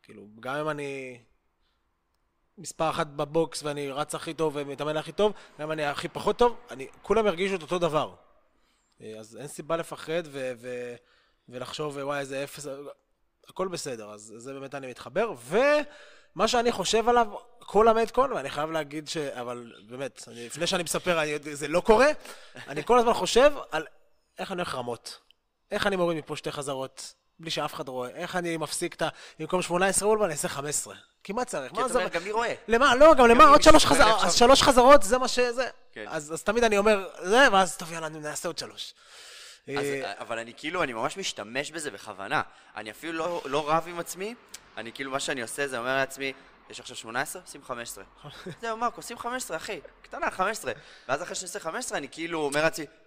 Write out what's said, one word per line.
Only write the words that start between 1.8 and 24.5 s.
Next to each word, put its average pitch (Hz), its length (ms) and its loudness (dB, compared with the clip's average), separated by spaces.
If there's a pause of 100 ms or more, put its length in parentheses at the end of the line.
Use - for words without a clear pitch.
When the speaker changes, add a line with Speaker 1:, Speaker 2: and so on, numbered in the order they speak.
Speaker 1:
מספר 160 320 -6
אחת 160 180 -4
בבוקס, 147 560 -4
ואני 143 280 -6
רץ 147 240 -6
הכי 160 180 -10
טוב, 151 220 -2
ומתאמן 147 420 -6
הכי 156 140 -8
טוב, 202 220 0 (260)
גם 151 60 -8
אם 156 60 -8
אני 156 140 -4
הכי 143 220 -6
פחות 196 300 -4
טוב, 240 200 4 (140)
אני, 127 160 -14 (140)
כולם 214 260 2
ירגישו 190 280 -2
את 170 60 -8
אותו 175 180 -4
דבר. 143 360 -2 (840)
אה, 110 180 -14
אז 110 180 -20
אין 131 100 -14
סיבה 160 300 -8
לפחד 165 480 -8
ו-, 135 320 -10
ו-, 123 380 -12 (540)
ולחשוב, 139 480 -10
"וואי, 143 220 -6
איזה 139 240 -8
אפס", 143 240 -14 (840)
הכל 190 180 -6
בסדר, 120 440 -10
אז 107 260 -18
זה 127 160 -14
באמת 135 220 -14
אני 135 120 -12
מתחבר. 160 460 -6 (120)
ומה 196 1000 -2
שאני 233 240 2
חושב 214 380 0
עליו, 240 180 4 (320)
כל 220 280 4
המטקון, 226 460 2
ואני 135 160 -6
חייב 147 220 -4
להגיד 151 360 -8
ש-, 170 100 -6
אבל 120 560 -8 (160)
באמת, 127 380 -12
אני, 120 180 -14
לפני 151 220 -6
שאני 180 160 -2
מספר, 165 380 -2
אני, 151 160 -2 (180)
זה 143 120 -8
לא 160 120 0
קורה, 226 280 6 (600)
אני 147 160 -8
כל 240 160 4
הזמן 233 140 4
חושב 240 380 4 (200)
על 151 140 -4 (540)
איך 185 120 -10